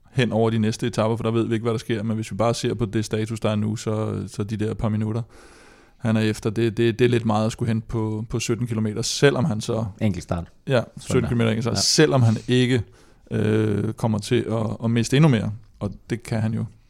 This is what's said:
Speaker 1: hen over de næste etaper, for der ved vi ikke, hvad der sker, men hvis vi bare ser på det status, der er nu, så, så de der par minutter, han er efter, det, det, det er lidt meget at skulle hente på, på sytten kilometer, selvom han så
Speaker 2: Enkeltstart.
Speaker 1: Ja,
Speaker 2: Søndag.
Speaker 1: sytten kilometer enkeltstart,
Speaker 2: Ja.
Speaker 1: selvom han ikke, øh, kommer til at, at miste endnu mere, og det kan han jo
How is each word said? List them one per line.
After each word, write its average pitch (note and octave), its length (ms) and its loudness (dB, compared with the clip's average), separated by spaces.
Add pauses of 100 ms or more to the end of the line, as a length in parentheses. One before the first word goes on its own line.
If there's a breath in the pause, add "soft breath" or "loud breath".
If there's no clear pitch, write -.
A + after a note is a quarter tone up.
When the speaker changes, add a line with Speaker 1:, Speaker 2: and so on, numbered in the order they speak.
(120)
Speaker 1:
hen A#2+ 200 2
over A2+ 180 2
de A2+ 80 2
næste A2 280 0
etaper, A2+ 300 0
for A2 60 -6
der A2+ 80 -2
ved A2+ 160 0
vi A2+ 80 -2
ikke, A2 100 -2
hvad A#2 80 0
der A2 60 -2
sker, A2 240 -4
men A2+ 140 -2
hvis A2 160 -6
vi G2 40 -6
bare A2+ 180 2
ser A#2 200 -2
på G#2+ 120 -2
det G#2+ 180 -2
status, A2 360 -4
der G#2+ 100 0
er G#2+ 60 0
nu, G#2+ 200 -2
så, G#2+ 500 -4
så - 180 -8
de G#2+ 120 -4
der G#2+ 180 -2
par G#2+ 140 -2
minutter, G#2+ 340 0 (760 loud breath)
han A2 180 2
er A2 40 4
efter, A2 300 0
det, A2+ 260 0
det, A#2 220 2
det C3 60 6
er A#2+ 40 6
lidt A#2+ 160 2
meget A2 220 2
at A2+ 60 -2
skulle A#2 160 -4
hente A2 200 -2
på, A2 420 -4
på A#2 100 -2
sytten A#2 260 -2
kilometer, A2 360 -2
selvom C#3 420 2
han C#3 160 -2
så A2+ 240 -2 (160)
Speaker 2:
Enkeltstart. F2 440 -2 (220)
Speaker 1:
Ja, C3+ 60 -2
Speaker 2:
Søndag. A#2 120 2 (180)
Speaker 1:
sytten B2+ 260 2
kilometer A#2 220 2
enkeltstart, A2 260 0
Speaker 2:
Ja. G2+ 40 2
Speaker 1:
selvom C#3+ 420 4
han A2+ 140 4 (120)
ikke, B2 340 4 (480 soft breath)
øh, G#2+ 640 0
kommer A2 260 -2
til A#2 320 0
at, A2 160 -2 (180)
at A2+ 60 0
miste A#2 260 2
endnu D#3 120 8
mere, G#2+ 240 2 (280)
og G#2 100 -4 (200)
det A2+ 120 -6
kan A2+ 180 -4
han A2 140 0
jo A2 100 -4 (260)